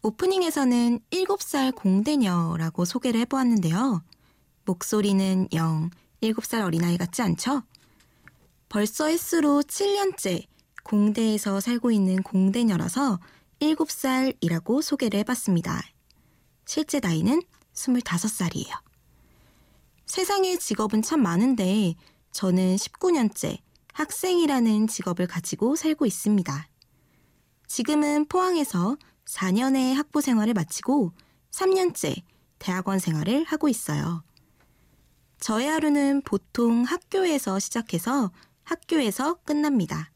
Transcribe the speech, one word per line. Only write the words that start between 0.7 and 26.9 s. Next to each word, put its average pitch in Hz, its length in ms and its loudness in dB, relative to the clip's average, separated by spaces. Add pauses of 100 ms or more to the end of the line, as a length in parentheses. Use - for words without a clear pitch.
일곱 381 300 -2
살 262 300 -2
공대녀라고 180 1120 0
소개를 226 380 -2
해보았는데요. 233 800 0 (640)
목소리는 190 880 0
영 160 360 0 (300)
일곱 220 260 -2
살 226 160 -2
어린아이 175 360 0
같지 175 240 -4
않죠? 233 420 -2 (1040)
벌써 214 380 -2
햇수로 302 580 2
칠 403 300 -2
년째 381 500 -2 (400)
공대에서 208 760 0
살고 240 300 0
있는 190 320 2
공대녀라서 196 960 0 (400)
일곱 302 320 0
살이라고 262 920 0
소개를 233 380 -2
해봤습니다. 180 640 -2 (880)
실제 302 300 -2
나이는 185 420 2 (300)
스물다섯 226 580 -2
살이에요. - 460 -6 (1300)
세상에 370 520 0
직업은 214 440 0
참 294 220 2
많은데 196 720 2 (380)
저는 185 420 2
십구 - 360 -2
년째 - 480 0 (340)
학생이라는 285 920 2
직업을 180 400 -4
가지고 214 500 -2
살고 311 280 0
있습니다. 185 640 0 (1000)